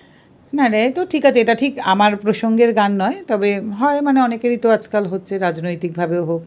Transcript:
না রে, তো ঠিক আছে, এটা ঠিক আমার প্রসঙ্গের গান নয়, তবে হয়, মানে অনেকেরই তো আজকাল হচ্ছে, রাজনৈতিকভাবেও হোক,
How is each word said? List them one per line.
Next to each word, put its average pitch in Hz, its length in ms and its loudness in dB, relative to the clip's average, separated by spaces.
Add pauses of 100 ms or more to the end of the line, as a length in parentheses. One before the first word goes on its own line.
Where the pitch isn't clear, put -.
(540)
না 277 140 2
রে, 220 220 2
তো 349 160 -4
ঠিক 285 200 0
আছে, 240 140 4
এটা 226 140 2
ঠিক 254 240 -2
আমার 202 380 2
প্রসঙ্গের 226 560 2
গান 202 200 2
নয়, 233 360 -2
তবে 202 320 0
হয়, 247 400 -2
মানে 277 200 2
অনেকেরই 240 360 0
তো 233 140 2
আজকাল 214 360 0
হচ্ছে, 190 320 -6
রাজনৈতিকভাবেও 170 840 -4
হোক, 165 220 -4